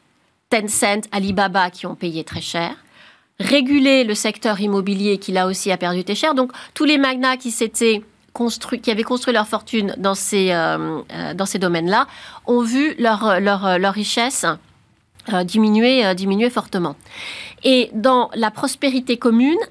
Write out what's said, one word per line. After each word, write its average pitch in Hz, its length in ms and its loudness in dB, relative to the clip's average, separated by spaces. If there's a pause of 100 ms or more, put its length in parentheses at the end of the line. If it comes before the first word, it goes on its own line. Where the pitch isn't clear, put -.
(480)
Tencent, 208 640 0
Alibaba 190 580 0
qui - 160 -12
ont 175 100 -10
payé 160 280 -6
très 160 180 -10
cher. 170 300 -4 (680)
Réguler 269 640 4
le 208 120 -2
secteur 214 440 -2
immobilier 202 580 0
qui, 196 140 -8
là 185 160 2
aussi, 190 240 -2
a 180 60 2
perdu 180 260 -2
très 196 120 -4
cher. 311 180 0
Donc, 254 180 0 (220)
tous 311 120 0
les 294 120 4
magnats 262 400 0
qui 254 140 -8
s'étaient 220 520 0 (300)
construits, 233 460 -4
qui 233 120 -2
avaient 220 120 0
construit 247 300 -2
leur 214 140 2
fortune 208 500 -4
dans 190 180 0
ces, 190 360 0
euh, 160 480 -2 (140)
euh, 160 200 -8
dans 185 120 -4
ces 190 140 -4
domaines-là 180 480 2 (400)
ont 240 140 2
vu 262 380 0
leur, 214 400 2
leur, 196 400 2
leur 196 140 2
richesse, 226 520 -2 (840)
euh, 180 120 0
diminuer, 220 600 4
euh, 185 80 2
diminuer 196 360 0
fortement. 196 460 -4 (680)
Et 254 300 4
dans 247 400 2
la 220 180 -2
prospérité 262 640 -2
commune, 254 420 4 (120)